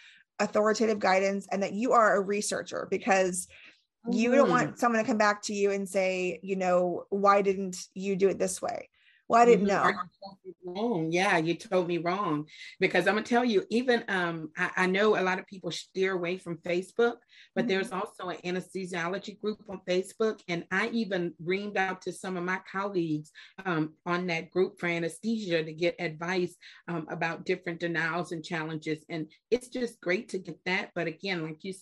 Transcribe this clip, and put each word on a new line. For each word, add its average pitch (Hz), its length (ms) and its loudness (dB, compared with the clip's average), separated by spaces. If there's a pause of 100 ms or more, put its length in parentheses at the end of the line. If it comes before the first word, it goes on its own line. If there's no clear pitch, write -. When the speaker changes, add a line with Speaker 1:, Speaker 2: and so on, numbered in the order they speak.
(400)
Speaker 1:
authoritative 214 600 2
guidance 196 500 2
and 196 140 -2
that 190 100 -4
you 220 200 0
are 208 240 6
a 202 40 2
researcher, 202 680 -4
because 190 560 2 (640)
you 240 240 4
don't 277 80 8
Speaker 2:
Mm-hmm. 190 80 4
Speaker 1:
want 156 280 2
someone 233 220 4
to 220 60 -4
come 233 100 2
back 208 260 2
to 214 100 -6
you 202 180 2
and 196 160 -2
say, 185 560 0
you 190 140 -4
know, 180 520 0
"Why 202 320 6
didn't 190 360 -2 (160)
you 190 240 -4
do 190 100 4
it 175 100 0
this 185 240 -2
way?" - 280 -6 (380)
Well, 233 140 8
I 240 40 10
didn't 208 200 8
Speaker 2:
Mm-hmm. 190 180 2
Speaker 1:
know. - 0 -
Speaker 2:
Or 160 60 4
you - 60 0 (260)
told 196 240 -16
me 370 80 -16 (100)
wrong. 180 480 -2
Yeah, 185 280 2
you 165 160 0
told 185 320 -2
me 175 100 -2
wrong. 170 500 -2 (320)
Because 185 280 2
I'm 196 80 4
gonna 220 100 -2
tell 240 180 4
you, 220 280 2
even, 240 360 2
um, 165 480 -4
I, 175 140 -4 (140)
I - 20 4
know 196 320 4
a 185 60 0
lot 185 160 0
of 190 80 -14
people 180 240 -10
steer 190 420 -4
away 175 240 -4
from 170 220 -10
Facebook, 190 580 0 (380)
but 190 60 2
Speaker 1:
Mm-hmm. 233 80 -2
Speaker 2:
there's 190 220 0
also 190 380 -8
an - 160 -8
anesthesiology 185 960 -6
group 208 260 -6
on 190 220 -12
Facebook. 190 580 0
And 170 220 -4
I 202 200 0
even 190 440 -2 (100)
reamed 196 320 -4
out 190 280 -2
to 185 80 -6
some 185 260 -8
of 170 60 -4
my 185 160 -2 (120)
colleagues, 170 600 -4 (340)
um, 160 300 0 (100)
on 180 220 -2
that 165 240 -4
group - 280 0
for - 60 -4
anesthesia 170 760 -2
to 160 100 -10
get 170 240 0
advice, 170 580 -2 (320)
um, 170 220 -6
about 165 360 -4
different 180 340 -4
denials 165 520 -2
and 165 120 -8
challenges. 156 640 -6
And 160 220 -6 (180)
it's 247 200 -2
just 247 320 -6
great 202 280 -2
to 190 80 -6
get 175 280 -12
that. 190 280 -4
But 170 140 -4
again, 175 340 -6
like 160 220 -10
you 190 180 -8